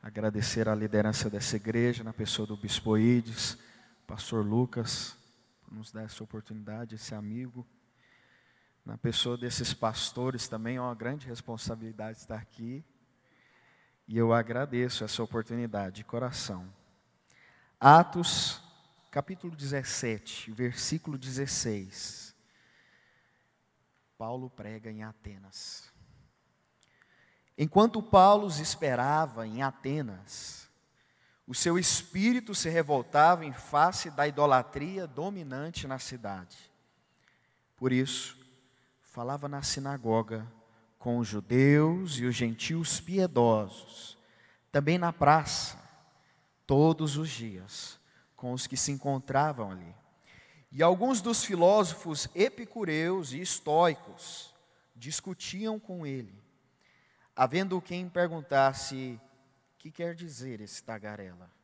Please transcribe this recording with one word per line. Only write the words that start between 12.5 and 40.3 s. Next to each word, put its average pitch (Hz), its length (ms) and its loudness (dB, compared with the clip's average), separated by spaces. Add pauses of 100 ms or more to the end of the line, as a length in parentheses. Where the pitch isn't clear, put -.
E 110 100 -4
eu 113 140 4
agradeço 120 720 0
essa 107 180 -6
oportunidade 110 760 -6
de 107 80 -14
coração. 104 680 -8 (1040)
Atos, 165 840 8 (500)
capítulo 175 460 -6
dezessete, 131 960 -6
versículo 127 640 -4
dezesseis. 127 1160 -6 (1800)
Paulo 123 320 -8
prega 107 400 -14
em 110 140 -12
Atenas. 101 880 -16 (1700)
Enquanto 214 440 4
Paulo 202 460 8
os 156 100 -4
esperava 139 880 0
em 113 180 -6
Atenas, 127 1040 -8 (760)
o 127 80 -12
seu 170 240 2
espírito 214 800 2
se 165 140 0
revoltava 156 760 4
em 147 80 -8
face 160 580 2
da 143 160 0
idolatria 147 800 2
dominante 156 840 -8
na 131 120 -6
cidade. 98 720 -12 (1040)
Por 131 160 0
isso, - 460 -2 (800)
falava 139 300 -6
na 139 160 -6
sinagoga 113 840 -2 (540)